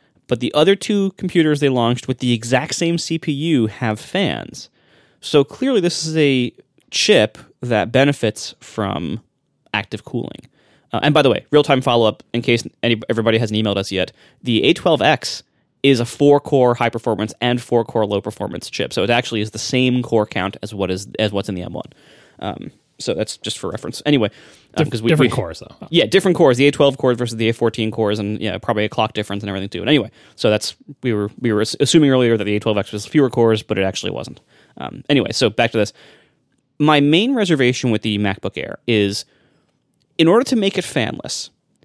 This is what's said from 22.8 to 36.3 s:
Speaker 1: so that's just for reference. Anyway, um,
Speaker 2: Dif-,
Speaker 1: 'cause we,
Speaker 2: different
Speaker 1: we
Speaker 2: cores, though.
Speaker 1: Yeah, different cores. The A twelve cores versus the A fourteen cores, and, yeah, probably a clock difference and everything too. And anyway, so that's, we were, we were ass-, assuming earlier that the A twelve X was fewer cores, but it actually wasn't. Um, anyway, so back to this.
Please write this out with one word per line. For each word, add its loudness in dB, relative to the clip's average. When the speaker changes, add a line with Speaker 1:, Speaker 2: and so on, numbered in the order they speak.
Speaker 1:
so -4
that's -6
just -10
for -8
reference. -10
Anyway, 2
um, 2
Speaker 2:
Dif-, -6
Speaker 1:
'cause -4
we, 0
Speaker 2:
different 2
Speaker 1:
we -6
Speaker 2:
cores, -6
though. -20
Speaker 1:
Yeah, 4
different 2
cores. 6
The 4
A 4
twelve 2
cores 0
versus -6
the 0
A 0
fourteen -2
cores, -2
and, -4
yeah, -4
probably -2
a -2
clock -2
difference -6
and -8
everything -6
too. -8
And -4
anyway, 2
so 2
that's, -2
we -2
were, -4
we 0
were 2
ass-, -4
assuming 6
earlier 4
that -2
the -2
A 0
twelve 0
X -6
was -8
fewer 2
cores, 2
but -4
it 0
actually -4
wasn't. -10
Um, -12
anyway, 2
so 0
back 0
to -2
this. 0